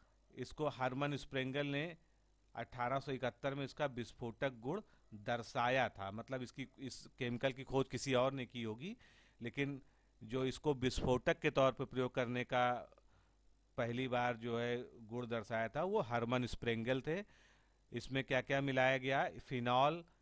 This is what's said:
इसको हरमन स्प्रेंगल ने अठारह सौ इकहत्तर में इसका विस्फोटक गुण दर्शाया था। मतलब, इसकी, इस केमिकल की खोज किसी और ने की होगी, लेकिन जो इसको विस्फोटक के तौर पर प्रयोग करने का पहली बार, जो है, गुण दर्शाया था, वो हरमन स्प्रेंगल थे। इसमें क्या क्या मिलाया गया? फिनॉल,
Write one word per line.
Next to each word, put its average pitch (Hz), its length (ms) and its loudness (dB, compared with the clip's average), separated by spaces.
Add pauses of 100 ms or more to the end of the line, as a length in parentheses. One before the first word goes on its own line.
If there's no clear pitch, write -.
(340)
इसको 143 340 -4
हरमन 131 480 0
स्प्रेंगल 135 500 -2
ने 147 300 -2 (580)
अठारह 123 460 -2
सौ 139 120 -4
इकहत्तर 131 420 -2
में 139 100 -4
इसका 143 220 -2
विस्फोटक 120 640 -4
गुण 131 320 -4 (320)
दर्शाया 120 760 2
था। 98 220 -8
मतलब, 120 320 -6
इसकी, 123 260 -10 (100)
इस 127 280 -10 (120)
केमिकल 127 340 0
की 127 120 -10
खोज 131 240 2
किसी 131 260 0
और 127 180 6
ने 131 140 -6
की 120 160 -8
होगी, 120 340 -6 (460)
लेकिन 135 400 -4 (400)
जो 123 220 -2
इसको 135 300 0
विस्फोटक 127 640 2
के 156 120 0
तौर 135 220 6
पर 135 120 -4
प्रयोग 123 300 -2
करने 123 300 0
का 123 280 4 (1040)
पहली 120 320 0
बार, 120 280 2
जो 117 220 -2
है, 120 480 -4
गुण 120 200 -6
दर्शाया 113 420 -2
था, 151 160 -2
वो 208 160 2
हरमन 120 460 2
स्प्रेंगल 117 540 0
थे। 170 500 -6 (420)
इसमें 127 320 -4
क्या 127 160 2
क्या 139 200 0
मिलाया 131 380 4
गया? 135 300 0
फिनॉल, 131 760 2 (180)